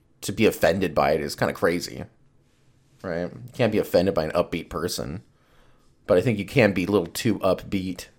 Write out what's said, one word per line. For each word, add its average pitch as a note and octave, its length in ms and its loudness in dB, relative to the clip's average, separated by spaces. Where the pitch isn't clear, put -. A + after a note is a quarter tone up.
to G#2+ 120 -6
be G#2+ 140 4
offended F2 460 2
by D2 180 2
it D#2 100 2
is D2 140 -6
kinda C#2 180 -2
crazy. E2+ 500 -2
Right? F2 280 -4
You A#2+ 220 -16
can't A2+ 180 0
be G#2+ 60 0
offended F#2 380 2
by D#2 100 0
an D2+ 60 -6
upbeat E2+ 380 -2
person. E2+ 520 -6
But F#2+ 120 4
I F2+ 40 4
think A2 180 0
you F#2+ 60 -6
can G#2 280 4
be F2+ 100 -2
a F#2 80 -2
little F#2 160 2
too - 320 -2
upbeat. F#2 680 -2